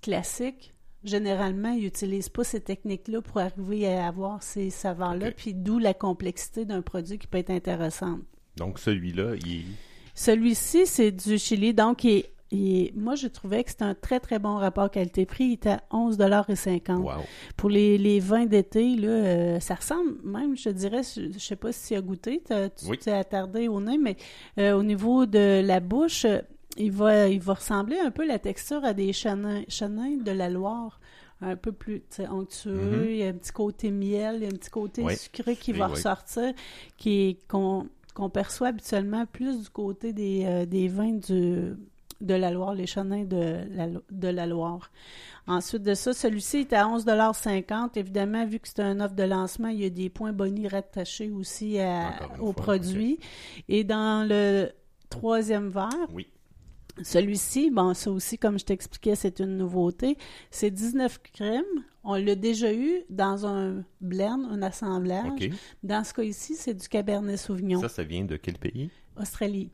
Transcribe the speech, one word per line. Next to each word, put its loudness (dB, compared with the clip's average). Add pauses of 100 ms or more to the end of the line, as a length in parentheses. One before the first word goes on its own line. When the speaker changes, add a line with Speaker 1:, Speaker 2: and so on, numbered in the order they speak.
Speaker 1:
classique, -4 (300)
généralement, 0
ils 0
n'utilisent -4
pas -2
ces -4
techniques-là -6
pour -6
arriver -2
à 0
avoir -6
ces -6
saveurs-là, -2
Speaker 2:
Ok. -6
Speaker 1:
puis -8
d'où 0
la 4
complexité -4
d'un -4
produit -6
qui -14
peut -2
être -4
intéressante. -2 (360)
Speaker 2:
Donc, -6
celui-là, 0
il -6
est -8 (500)
Speaker 1:
Celui-ci, 4
c'est 4
du 0
Chili, 2
donc 4
il 8
est, 4 (200)
il 2 (100)
est, -8
moi, -2
je -4
trouvais -2
que -8
c'était -4
un 0
très, -2
très -2
bon 0
rapport 2
qualité-prix. 0
Il 4
était 0
à 0
onze 2
dollars 6
et 2
cinquante. 0
Speaker 2:
Wow. -4 (340)
Speaker 1:
Pour 2
les, 8
les 6
vins 4
d'été, 4
là, 2
euh, 4
ça -4
ressemble 0 (100)
même, -2
je -2
dirais, -2
je, -6
je -12
sais -6
pas -6
si -10
tu 0
as 0
goûté, -4
t'as, 0
tu -14
Speaker 2:
Oui. -4
Speaker 1:
t'es -2
attardé -2
au 0
nez, 0
mais, 2 (420)
euh, 6
au 4
niveau 4
de 8
la 6
bouche, 2
euh, 4 (380)
il 2
va, 8
il 2
va 0
ressembler -2
un 2
peu -2
la 0
texture -4
à 2
des 0
chenins, -2
chenins -4
de -2
la 0
Loire. -4 (420)
Un -4
peu -6
plus, -8
tu -20 (160)
sais, -6
onctueux, -6 (280)
Speaker 2:
Mhm. 2
Speaker 1:
il -2
y 0
a 0
un -2
petit -12
côté -2
miel, -2
il -4
y -4
a -4
un -4
petit -14
côté -4
Speaker 2:
Oui, 0
Speaker 1:
sucré -4
qui -8
Speaker 2:
sucré, -2
Speaker 1:
va 2
Speaker 2:
oui. -2
Speaker 1:
ressortir, -2 (440)
qui 0 (200)
est, -10
qu'on, 0 (260)
qu'on -4
perçoit 0
habituellement -2
plus -4
du -18
côté -6
des, 0
euh, 2
des 2
vins 0
du, 0 (480)
de 2
la 4
Loire, -2
les -4
chenins -2
de 0 (160)
la -4
Lo-, -8
de -4
la -2
Loire. -4 (560)
Ensuite -2
de 2
ça, 0
celui-ci 0
est 0
à 6
onze 0
dollars 6
cinquante. -2
Évidemment, 0
vu -4
que -12
c'est -6
une 0
offre -2
de 0
lancement, 0
il -2
y 0
a 0
des -4
points -6
bonis -2
rattachés -6
aussi -4
à, 0 (100)
Speaker 2:
Encore -12
une -10
Speaker 1:
au -4
Speaker 2:
fois, -4
Speaker 1:
produit. 0
Speaker 2:
ok. -18
Speaker 1:
Et 2
dans 2
le 4 (400)
troisième 0
verre, -2 (240)
Speaker 2:
Oui. -10 (760)
Speaker 1:
celui-ci, 2
bon, 4
ça -4
aussi, -4
comme 2
je -6
t'expliquais, -2
c'est -2
une -2
nouveauté. 0 (340)
C'est 0
dix-neuf -2 (160)
crimes. -2 (400)
On -2
l'a 2
déjà 2
eu 0
dans 0
un -2 (160)
blend, -2 (100)
un -2
assemblage. -2
Speaker 2:
Ok. -4 (320)
Speaker 1:
Dans -2
ce -12
cas -2
ici, -6
c'est -6
du -8
Cabernet -2
Sauvignon. -2
Speaker 2:
Ça, -2
ça -6
vient -4
de -4
quel -6
pays ? -6 (300)
Speaker 1:
Australie. -4